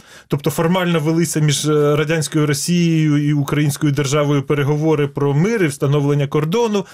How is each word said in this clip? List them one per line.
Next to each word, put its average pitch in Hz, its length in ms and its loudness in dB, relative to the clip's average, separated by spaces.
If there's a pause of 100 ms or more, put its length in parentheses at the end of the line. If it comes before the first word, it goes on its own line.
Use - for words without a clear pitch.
(280)
тобто 156 220 -2
формально 175 500 0
велися 165 400 0
між, 147 260 0
е, 147 300 2
радянською 151 500 0
Росією 156 840 0
і 151 40 2
українською 147 580 0
державою 143 520 0
переговори 147 640 0
про 143 260 -2
мир 190 300 0
і 156 40 2
встановлення 143 600 0
кордону, 190 680 -2